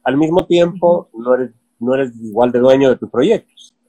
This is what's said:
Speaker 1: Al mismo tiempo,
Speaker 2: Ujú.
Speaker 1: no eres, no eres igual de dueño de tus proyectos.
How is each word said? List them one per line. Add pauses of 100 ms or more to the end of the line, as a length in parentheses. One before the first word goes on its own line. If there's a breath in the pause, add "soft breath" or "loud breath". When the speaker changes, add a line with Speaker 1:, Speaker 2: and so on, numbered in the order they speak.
Speaker 1:
Al
mismo
tiempo,
Speaker 2:
Ujú.
Speaker 1:
no
eres, (300)
no
eres (100)
igual
de
dueño
de
tus
proyectos. (140)